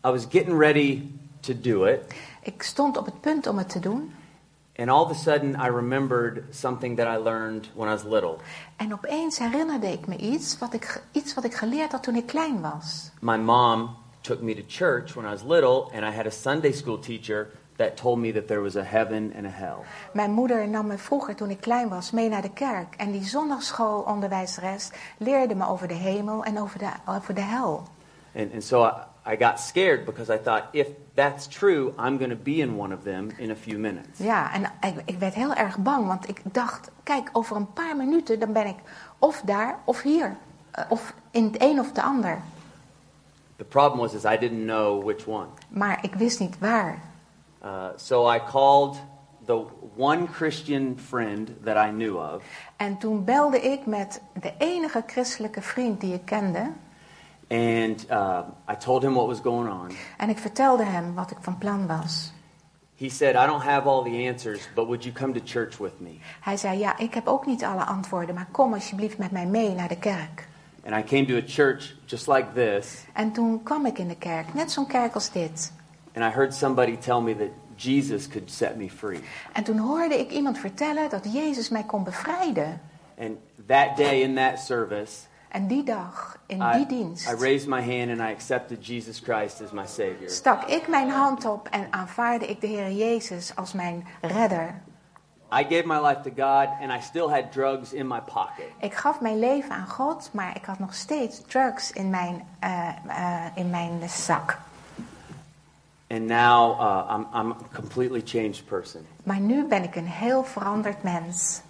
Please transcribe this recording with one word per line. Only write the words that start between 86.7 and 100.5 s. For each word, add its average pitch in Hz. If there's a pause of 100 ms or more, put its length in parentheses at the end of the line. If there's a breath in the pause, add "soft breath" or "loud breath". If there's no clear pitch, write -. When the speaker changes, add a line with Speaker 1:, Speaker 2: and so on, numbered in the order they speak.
Speaker 2:
die 277
dienst, 180
Speaker 1:
I 120
raised 135
my 131
hand 120
and 113
I 107
accepted 120
Jesus 113
Christ -
as 98
my 98
Savior. -
Speaker 2:
stak -
ik 330
mijn 277
hand 277
op 214
en 202
aanvaardde 233
ik 208
de 214
Heer 202
Jezus 214
als 185
mijn 175 (140 loud breath)
redder. 180 (720)
Speaker 1:
I 135
gave 165
my 156
life 143
to 131
God 135 (140)
and 135
I 120
still 170
had 139
drugs 135
in 135
my 117
pocket. - (140)
Speaker 2:
Ik 202
gaf 294
mijn 220
leven 277
aan 190
God, 302
maar 196